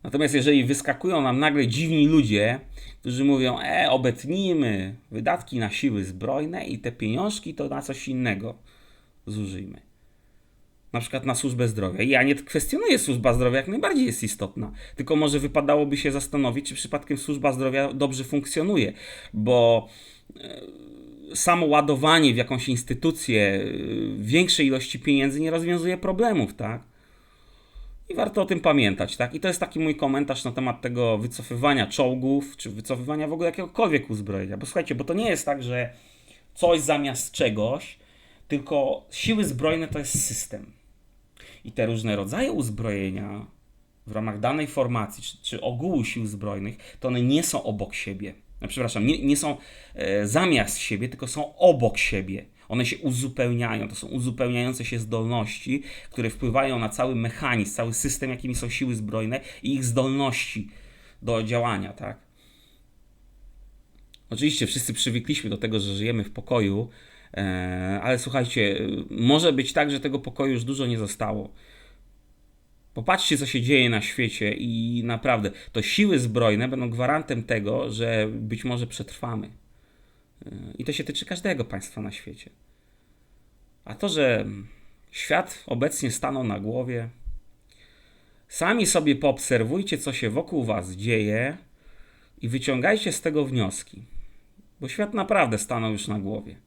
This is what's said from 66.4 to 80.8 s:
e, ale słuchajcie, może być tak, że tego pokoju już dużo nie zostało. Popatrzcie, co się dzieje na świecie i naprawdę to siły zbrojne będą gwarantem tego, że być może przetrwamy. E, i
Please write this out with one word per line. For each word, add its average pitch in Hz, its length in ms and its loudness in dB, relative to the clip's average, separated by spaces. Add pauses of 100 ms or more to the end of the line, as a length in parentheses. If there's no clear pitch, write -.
e, 92 640 -2
ale 123 160 2
słuchajcie, 120 600 0 (300)
może 147 440 6
być 131 200 0
tak, 147 180 2
że 139 80 -2
tego 139 200 -2
pokoju 135 340 -2
już 117 100 0
dużo 135 220 -2
nie 120 120 0
zostało. 107 560 -4 (1400)
Popatrzcie, 156 440 2
co 139 80 0
się 127 160 0
dzieje 127 280 6
na 107 120 2
świecie 110 520 0
i 117 520 -2
naprawdę 113 460 0 (200)
to 113 100 0
siły 190 380 4
zbrojne 113 480 4
będą 127 220 -2
gwarantem 127 540 0
tego, 117 460 -2
że 110 420 0
być 110 340 -6
może 120 220 -2
przetrwamy. - 640 -8 (960)
E, - 60 -14 (260)
i 127 60 -8